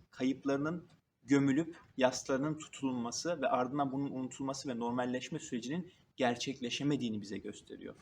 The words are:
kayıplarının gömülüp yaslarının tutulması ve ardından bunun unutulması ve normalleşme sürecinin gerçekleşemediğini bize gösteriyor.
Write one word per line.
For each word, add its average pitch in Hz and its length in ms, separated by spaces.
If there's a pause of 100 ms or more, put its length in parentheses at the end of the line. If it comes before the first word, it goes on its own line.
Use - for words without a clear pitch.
(100)
kayıplarının 139 800 (360)
gömülüp 139 520 (200)
yaslarının 135 600
tutulması 131 840
ve 123 60
ardından 131 440
bunun 139 180
unutulması 131 580
ve 120 100
normalleşme 123 600
sürecinin 131 540 (240)
gerçekleşemediğini 120 1040
bize 98 180
gösteriyor. - 640